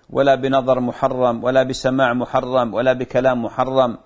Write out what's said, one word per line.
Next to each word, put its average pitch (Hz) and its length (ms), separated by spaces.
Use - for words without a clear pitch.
ولا 135 260
بنظر 131 440
محرم 123 640
ولا 131 200
بسماع 127 500
محرم 123 600
ولا 127 200
بكلام 127 500
محرم، 127 640